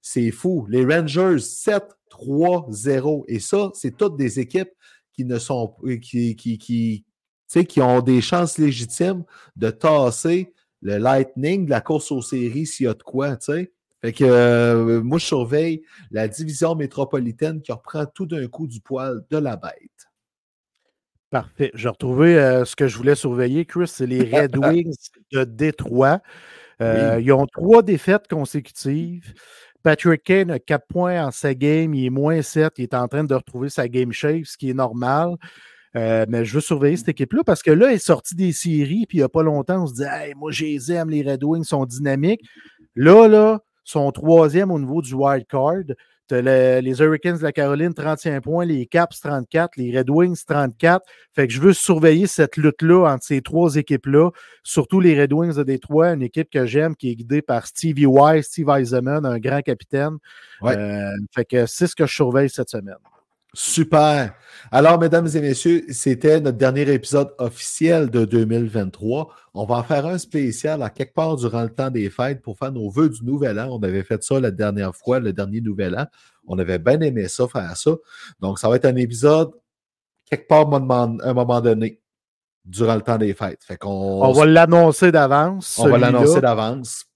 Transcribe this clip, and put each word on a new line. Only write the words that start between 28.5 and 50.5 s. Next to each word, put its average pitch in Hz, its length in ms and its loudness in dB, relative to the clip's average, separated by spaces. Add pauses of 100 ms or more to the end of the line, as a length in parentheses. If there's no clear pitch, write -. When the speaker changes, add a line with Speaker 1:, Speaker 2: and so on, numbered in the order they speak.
Speaker 2:
Patrick 160 420 2
Kane 185 260 2
a 143 80 -4
quatre - 300 -4
points 175 360 -2
en 135 60 -4
sept 135 280 -4
games, 156 360 0
il 131 120 -2
est 123 40 -2
moins 147 320 -2
sept, 156 360 -2
il 127 40 -6
est 120 120 -6
en 123 120 -2
train 143 160 -4
de 139 100 -2
retrouver 127 360 -6
sa 127 200 -4
game 123 220 -2
shape, 151 340 -4
ce - 120 -18
qui 135 140 -6
est 127 40 -4
normal. 131 600 -2 (580)
Euh, 113 340 0
mais 117 160 -2
je 110 100 -8
veux 151 60 0
surveiller 143 360 0
cette 120 140 -6
équipe-là 175 340 -4
parce 185 180 0
que 160 80 2
là, 220 200 6
elle 233 40 2
est 185 40 -2
sortie - 360 -2
des 180 160 0
séries, 160 580 -2
puis 180 100 -4
il - 20 0
y 135 40 4
a 127 40 0
pas 160 160 0
longtemps, 160 400 -2
on - 20 -4
se 123 80 -10
dit, « 127 160 -8
Hey, 147 240 -10
moi, 147 160 -10
je 156 140 -6
les 147 260 -6
aime, 170 180 -2
les 147 140 -2
Red 135 220 -4
Wings 165 180 -2
sont 139 240 -2
dynamiques. » 139 560 -2 (540)
Là, 196 320 10
là, 214 320 6 (240)
sont 143 260 -2
troisième 165 600 4
au 156 80 -2
niveau 143 220 -4
du 127 120 -10
wild 139 320 0
card. 156 380 -2 (440)
T'as 123 140 0
le, 127 380 4
les 127 200 -4
Hurricanes 156 380 2
de 151 60 -6
la 147 80 -2
Caroline, 147 420 -2
trente 151 320 -6
et 160 40 -2
un 139 100 -4
points, 165 240 -4
les 143 220 -2
Caps, 170 340 0
trente-quatre, 147 560 -4
les 123 200 -4
Red 131 140 0
Wings, 170 340 0
trente-quatre. 156 600 0 (260)